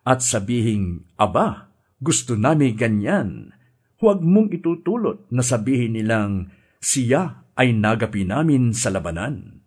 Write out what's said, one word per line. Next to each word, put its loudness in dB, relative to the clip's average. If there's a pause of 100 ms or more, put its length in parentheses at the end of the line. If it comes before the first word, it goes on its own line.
at 0
sabihing, -2 (140)
"Aba, 0 (320)
gusto -2
namin 2
ganyan." -2 (460)
Huwag 2
mong 4
itutulot -2
na 0
sabihin 0
nilang, -2 (300)
"Siya 0
ay 2
nagapi 0
namin 2
sa -2
labanan." -6